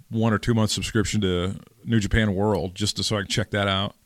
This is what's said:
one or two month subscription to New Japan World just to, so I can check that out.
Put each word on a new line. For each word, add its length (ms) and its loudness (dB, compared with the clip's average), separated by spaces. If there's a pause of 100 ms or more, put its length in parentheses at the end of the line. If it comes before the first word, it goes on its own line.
(100)
one 220 2
or 60 2
two 160 0
month 160 2
subscription 520 0
to 360 0 (260)
New 140 2
Japan 360 2
World 420 0
just 200 -2
to, 60 -4
so 140 -2
I 40 -2
can 80 -6
check 220 -2
that 160 0
out. 280 -2 (120)